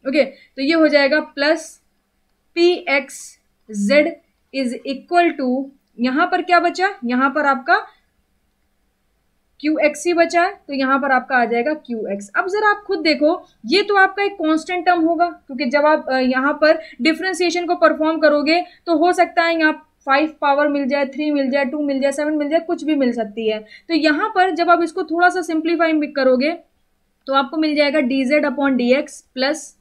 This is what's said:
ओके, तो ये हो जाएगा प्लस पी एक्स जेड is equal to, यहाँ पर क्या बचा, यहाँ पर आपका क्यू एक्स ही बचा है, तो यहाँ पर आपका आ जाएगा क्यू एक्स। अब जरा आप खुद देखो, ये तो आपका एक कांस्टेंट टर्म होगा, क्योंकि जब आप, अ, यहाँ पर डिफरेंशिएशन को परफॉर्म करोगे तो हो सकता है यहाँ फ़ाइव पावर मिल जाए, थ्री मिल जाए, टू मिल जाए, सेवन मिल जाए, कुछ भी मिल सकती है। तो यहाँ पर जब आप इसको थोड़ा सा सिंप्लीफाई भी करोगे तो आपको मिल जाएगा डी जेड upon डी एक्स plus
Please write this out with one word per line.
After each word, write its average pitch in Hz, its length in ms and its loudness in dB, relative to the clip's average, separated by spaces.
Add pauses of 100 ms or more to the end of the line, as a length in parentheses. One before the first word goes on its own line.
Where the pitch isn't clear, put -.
ओके, 277 160 2
तो - 380 -12
ये 285 120 0
हो 311 140 4
जाएगा 285 320 2 (140)
प्लस 302 340 -2 (880)
पी 339 140 4 (200)
एक्स 277 300 -4 (480)
जेड 269 460 2 (400)
is 262 200 -4 (120)
equal 330 440 0 (100)
to, 262 240 -2 (340)
यहाँ 262 280 0
पर 359 160 -2
क्या 349 180 2
बचा, 349 280 0 (160)
यहाँ 247 260 0
पर 277 160 -2
आपका 277 300 0 (1800)
क्यू 311 180 -2
एक्स 302 280 -2
ही 349 80 0
बचा 339 280 2
है, 381 160 0
तो - 160 -12
यहाँ 269 240 0
पर 269 140 0
आपका 254 240 0
आ 240 80 4
जाएगा 240 320 -2
क्यू 226 300 -10
एक्स। 202 300 -8
अब 359 120 -2
जरा 415 220 0
आप 415 160 -2
खुद 381 140 -4
देखो, 302 340 0 (320)
ये 349 160 2
तो 403 140 0
आपका 381 280 2
एक 403 100 -4
कांस्टेंट 320 520 -2
टर्म 349 140 2
होगा, 330 260 2 (200)
क्योंकि 277 200 -6
जब 285 200 2
आप, 302 220 2
अ, 262 100 0
यहाँ 262 340 0 (100)
पर 320 180 4 (220)
डिफरेंशिएशन 339 640 -2
को 349 100 0
परफॉर्म 311 440 2
करोगे 294 400 2 (260)
तो 339 120 2
हो 349 160 2
सकता 339 280 0
है 330 160 0
यहाँ 311 240 0 (240)
फ़ाइव 285 340 0
पावर 285 280 2
मिल 285 200 -2
जाए, 285 180 0
थ्री 302 240 -4
मिल 277 200 0
जाए, 277 140 0
टू 302 180 -4
मिल 277 180 -2
जाए, 277 120 0
सेवन 302 240 -2
मिल 294 120 -2
जाए, 320 140 2
कुछ 330 220 -4
भी 302 120 0
मिल 254 160 0
सकती 220 380 -4
है। 214 80 -4 (300)
तो 330 60 -2
यहाँ 311 340 0
पर 381 240 2
जब 339 180 0
आप 339 120 4
इसको 339 220 -4
थोड़ा 339 240 2
सा 359 140 -2
सिंप्लीफाई 320 520 0
भी 294 180 0
करोगे 262 440 2 (680)
तो 269 80 -2
आपको 269 220 0
मिल 311 200 0
जाएगा 294 260 2
डी 269 220 0
जेड 285 220 2
upon 277 300 0
डी 240 180 2
एक्स 302 280 -6 (140)
plus 277 280 -2 (160)